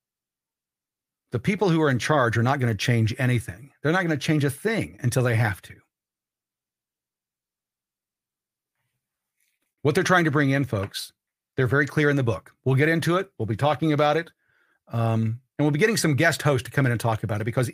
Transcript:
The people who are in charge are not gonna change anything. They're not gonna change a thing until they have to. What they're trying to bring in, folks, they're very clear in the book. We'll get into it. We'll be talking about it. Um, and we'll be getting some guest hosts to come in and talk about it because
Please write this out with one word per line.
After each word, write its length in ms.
The 80
people 320
who 100
are 80
in 80
charge 400
are 60
not 160
gonna 160
change 420
anything. 540
They're 100
not 120
gonna 140
change 260
a 80
thing 500
until 220
they 140
have 260
to. 100
What 140
they're 80
trying 220
to 60
bring 200
in, 140
folks, 480
they're 120
very 180
clear 240
in 60
the 80
book. 300
We'll 120
get 140
into 280
it. 200
We'll 80
be 120
talking 360
about 240
it. 140
Um, 540
and 80
we'll 60
be 80
getting 180
some 180
guest 260
hosts 240
to 60
come 140
in 60
and 100
talk 220
about 180
it 20
because 300